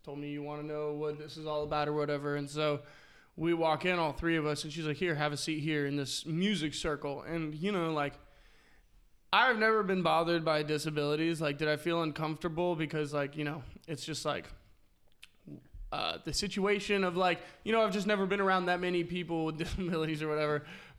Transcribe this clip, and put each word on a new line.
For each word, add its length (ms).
told 160
me 120
you 120
wanna 200
know 300
what 260
this 180
is 80
all 180
about 240
or 60
whatever." 420
And 140
so 320
we 160
walk 320
in, 120
all 140
three 240
of 100
us, 200
and 80
she's 120
like, 120
"Here, 180
have 160
a 60
seat 240
here 240
in 100
this 300
music 480
circle." 480
And, 340
you 160
know, 220
like, 200
I've 280
never 240
been 180
bothered 420
by 200
disabilities. 760
Like, 200
did 80
I 80
feel 260
uncomfortable? 760
Because, 380
like, 240
you 60
know, 180
it's 180
just, 200
like, 220
uh, 320
the 100
situation 680
of, 140
like, 220
you 80
know, 120
I've 100
just 140
never 180
been 160
around 260
that 120
many 240
people 420
with 120
<laughs> 0
disabilities 640
or 60
whatever. 360